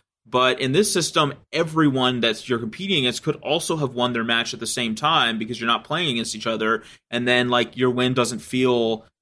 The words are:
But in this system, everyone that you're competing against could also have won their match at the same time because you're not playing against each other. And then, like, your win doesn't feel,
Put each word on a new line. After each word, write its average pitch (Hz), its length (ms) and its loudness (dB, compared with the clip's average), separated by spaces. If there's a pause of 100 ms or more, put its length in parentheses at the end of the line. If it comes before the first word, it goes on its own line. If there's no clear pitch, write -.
(280)
But 127 320 2
in 131 100 0
this 202 220 2
system, 156 420 0 (180)
everyone 143 680 2
that 113 280 -2
you're 117 120 0
competing 165 380 -4
against 123 260 -2
could 151 120 -2
also 165 400 -2
have 131 180 -4
won 120 180 0
their 117 120 -2
match 117 300 -2
at 110 60 -14
the 113 60 -6
same 113 280 -4
time 131 440 0
because 113 220 -6
you're 113 60 -4
not 117 180 0
playing 160 260 -2
against 113 260 -4
each 110 100 -8
other. 110 380 0 (260)
And 120 160 -2
then, 123 220 2
like, 120 280 0
your 127 140 4
win 123 240 0
doesn't 120 260 0
feel, 120 640 0 (180)